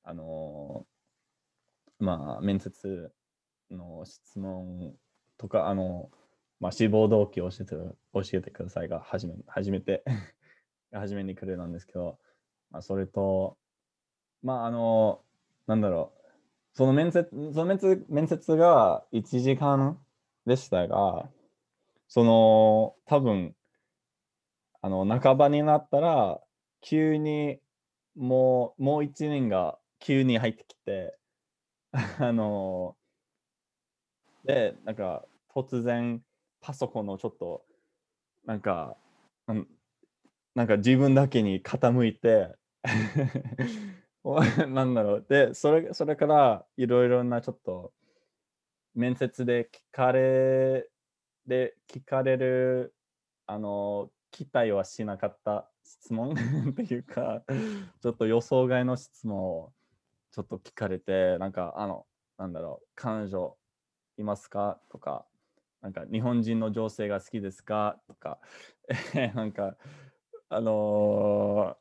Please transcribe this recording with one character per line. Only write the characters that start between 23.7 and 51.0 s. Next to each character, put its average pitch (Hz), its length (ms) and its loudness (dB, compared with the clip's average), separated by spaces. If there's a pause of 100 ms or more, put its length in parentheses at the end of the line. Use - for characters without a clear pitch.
あ 95 80 -6
の、 95 160 0
半 131 320 4
ば 143 120 6
に 147 160 2
な 151 140 4
っ 147 120 -6
た 139 80 2
ら、 139 420 2 (400)
急 156 360 0
に、 151 420 -2 (560)
も 127 640 2
う、 135 60 -4
も 147 140 2
う 151 60 0
一 147 240 -6
人 139 200 0
が 92 280 0 (220)
急 135 240 2
に 123 160 2
入 113 120 0
っ - 40 -8
て - 140 -20
き - 80 -20
て、 - 420 -8 (720)
<laughs> 113 280 -6
あ 120 120 0
の、 95 640 -4 (1500)
で、 127 400 0
な 110 80 -8
ん - 20 -6
か、 92 320 -6 (260)
突 127 300 -4
然、 120 400 -4 (380)
パ - 140 -14
ソ 127 140 -6
コ 110 140 -8
ン 101 40 -6
の 98 120 -8
ち - 60 -16
ょ 117 40 -4
っ - 80 -12
と、 85 300 -12 (800)
な 113 100 -6
ん 104 60 -8
か、 82 360 -4 (520)
う 110 60 -4
ん、 107 140 -6 (840)
な 120 100 2
ん - 40 -2
か 107 80 6
自 120 200 6
分 135 180 6
だ 135 120 6
け 127 160 2
に 95 180 0
傾 123 460 2
い 107 100 0
て、 110 380 2 (300)
<laughs> 135 1200 -4 (640)
な 131 160 0
ん 127 100 0
だ 113 80 2
ろ 104 140 2
う。 - 120 -8
で、 135 260 6
そ 147 180 2
れ、 165 200 2
そ 165 120 -4
れ 151 100 -2
か 147 120 0
ら、 139 400 6 (100)
い 127 100 0
ろ 123 180 4
い 123 40 2
ろ 123 160 2
な 120 180 -2
ち - 60 -8
ょ 127 40 -8
っ - 120 -14
と、 90 280 -10 (1000)
面 123 220 -2
接 127 280 -4
で 120 280 0
聞 - 80 -20 (100)
か 127 220 2
れ、 131 760 2 (580)